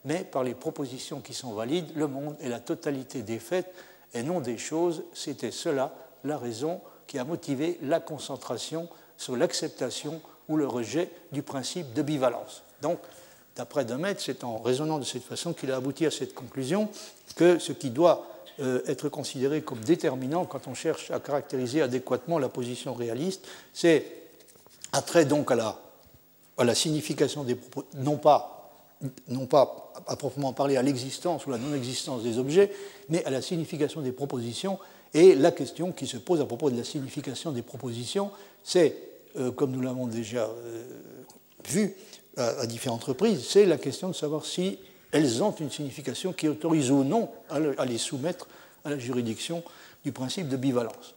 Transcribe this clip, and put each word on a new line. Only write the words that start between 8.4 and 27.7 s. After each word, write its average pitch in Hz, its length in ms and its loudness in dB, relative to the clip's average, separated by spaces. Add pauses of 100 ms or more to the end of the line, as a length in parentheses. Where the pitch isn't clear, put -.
sur - 200 -6
l'acceptation 151 840 -2 (280)
ou 156 80 2
le 147 100 4
rejet 120 420 -2 (220)
du 143 120 -4
principe 139 500 -6
de 147 80 0
bivalence. 135 640 0 (180)
Donc, 165 180 0 (560)
d'après 127 300 -2
Demet, 160 320 -2
c'est 135 260 -6
en 117 140 -6
raisonnant 143 400 0
de 127 80 -6
cette 120 180 -6
façon - 300 -6
qu'il 131 180 -4
a 131 40 0
abouti 135 320 0
à 143 40 2
cette - 220 -4
conclusion 135 560 -2 (460)
que 170 240 8
ce 156 120 -4
qui 131 200 -4
doit, 156 360 6 (320)
euh, 127 260 0
être 147 240 -2
considéré 139 520 -2
comme 120 180 -8
déterminant 143 680 2
quand - 220 -10
on 127 80 -8
cherche - 340 -2
à 135 100 -2
caractériser 131 640 0
adéquatement 127 560 0
la 127 120 0
position 123 440 -6
réaliste, 123 540 -4 (260)
c'est 160 320 6 (840)
attrait 151 340 6
donc 147 240 4
à 127 60 4
la, 110 240 0 (800)
à 127 60 4
la 117 120 6
signification 151 680 0
des 123 120 0
propos, - 300 -8 (100)